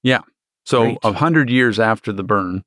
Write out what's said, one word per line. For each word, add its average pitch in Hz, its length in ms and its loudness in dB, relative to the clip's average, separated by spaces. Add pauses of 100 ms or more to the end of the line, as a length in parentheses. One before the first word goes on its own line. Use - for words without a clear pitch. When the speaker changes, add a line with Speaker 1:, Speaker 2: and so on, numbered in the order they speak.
Speaker 1:
Yeah. 127 180 0 (440)
So 123 160 2
Speaker 2:
Great. 117 220 0
Speaker 1:
a 107 100 0
hundred 151 360 0
years 120 300 0
after 110 320 0
the 98 120 -6
burn 95 440 -2